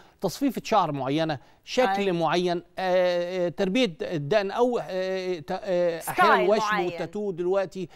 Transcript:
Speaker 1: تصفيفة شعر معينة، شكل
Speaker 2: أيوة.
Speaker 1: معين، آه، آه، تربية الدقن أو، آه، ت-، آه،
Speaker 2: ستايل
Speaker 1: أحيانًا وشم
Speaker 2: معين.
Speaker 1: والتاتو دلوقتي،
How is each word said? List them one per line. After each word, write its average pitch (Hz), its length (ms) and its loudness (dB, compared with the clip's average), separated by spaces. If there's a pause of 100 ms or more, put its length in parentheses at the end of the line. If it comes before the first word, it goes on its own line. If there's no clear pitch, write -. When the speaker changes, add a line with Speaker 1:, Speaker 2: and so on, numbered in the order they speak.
(220)
Speaker 1:
تصفيفة 214 440 -2
شعر 185 260 2
معينة، 143 480 -2 (240)
شكل 247 260 2
Speaker 2:
أيوة. 190 280 0
Speaker 1:
معين، 175 400 2
آه، 180 920 0
آه، - 20 -2
تربية 196 520 0
الدقن 196 500 0
أو، 240 320 2
آه، 185 560 -4
ت-، 151 120 -8
آه، 175 480 0
Speaker 2:
ستايل - 200 -4
Speaker 1:
أحيانًا 277 300 6
وشم 220 120 4 (100)
Speaker 2:
معين. 196 140 0
Speaker 1:
والتاتو 175 460 -6
دلوقتي، 180 640 -2